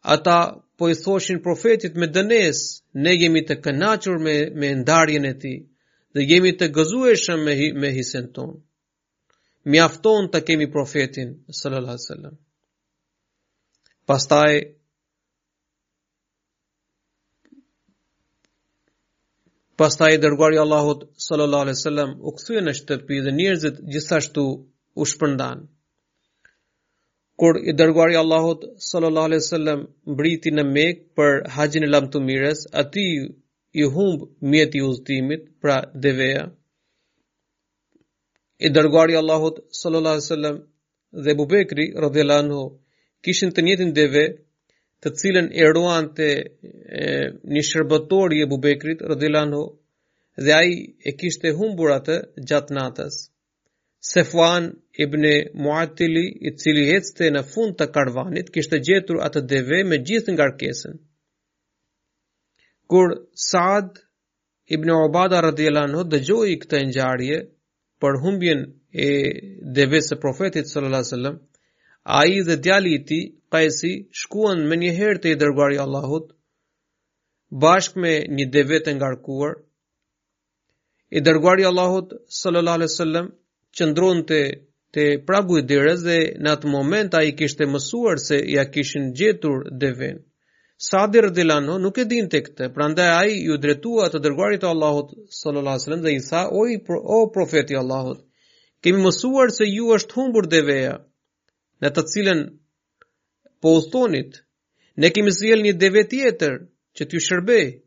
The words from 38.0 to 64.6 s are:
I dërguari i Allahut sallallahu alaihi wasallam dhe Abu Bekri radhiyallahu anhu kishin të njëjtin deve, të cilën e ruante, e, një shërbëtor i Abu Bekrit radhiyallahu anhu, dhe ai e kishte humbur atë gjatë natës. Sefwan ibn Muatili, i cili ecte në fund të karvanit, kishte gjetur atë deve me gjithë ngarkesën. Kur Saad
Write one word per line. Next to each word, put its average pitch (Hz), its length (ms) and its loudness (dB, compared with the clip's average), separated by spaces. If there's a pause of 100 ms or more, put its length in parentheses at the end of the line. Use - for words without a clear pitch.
I 156 120 2
dërguari 156 400 6
i 160 80 2
Allahut 160 380 0 (100)
sallallahu 160 480 -2
alaihi 147 80 -6
wasallam 151 320 -4 (560)
dhe 143 180 -2
Abu 147 140 0
Bekri 160 480 0
radhiyallahu 147 500 2
anhu 143 180 -4 (600)
kishin 180 300 -2
të 175 120 0
njëjtin 180 280 0
deve, 147 320 4 (760)
të 147 100 -4
cilën 180 400 0
e 160 160 6
ruante, 160 600 0 (600)
e, - 140 -8 (420)
një 143 240 -2
shërbëtor 156 640 0
i 151 100 2
Abu 139 140 -4
Bekrit 147 540 -2
radhiyallahu 151 360 0
anhu, 147 180 -4 (720)
dhe 143 160 4
ai 170 180 4 (260)
e - 160 -8
kishte 160 400 -4
humbur 175 400 0
atë 139 240 -2 (200)
gjatë 143 400 -4
natës. 135 420 -8 (840)
Sefwan 170 680 2 (260)
ibn 151 260 -2 (300)
Muatili, 160 720 -2 (160)
i - 160 -8
cili 147 380 2
ecte 175 340 -2
në 143 160 -2
fund 214 320 -4
të 147 160 -2
karvanit, 147 560 -2
kishte 156 320 -2
gjetur 175 400 0
atë 139 240 -4
deve 135 380 0
me 160 180 0
gjithë 202 320 -2
ngarkesën. 139 640 -4 (1900)
Kur 180 240 4 (220)
Saad 185 640 -2 (720)